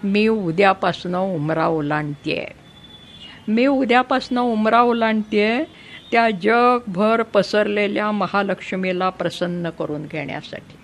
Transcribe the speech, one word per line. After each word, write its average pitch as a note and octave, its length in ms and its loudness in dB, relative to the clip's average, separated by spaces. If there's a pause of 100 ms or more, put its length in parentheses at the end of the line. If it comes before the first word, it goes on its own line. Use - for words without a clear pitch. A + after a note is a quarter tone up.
मी G#3 240 2
उद्यापासनं F#3 880 0
उमरा D#3+ 480 0
ओलांडतेय. D3+ 760 -2 (1040)
मी A3+ 180 4
उद्यापासनं B3+ 720 2
उमरा A3+ 400 2
ओलांडतेय A3 840 0 (480)
त्या A#3 180 4
जगभर A3+ 920 2
पसरलेल्या G#3 880 0
महालक्ष्मीला F#3+ 1000 -2
प्रसन्न F3 600 -4
करून D3+ 320 -6
घेण्यासाठी. D3+ 800 -10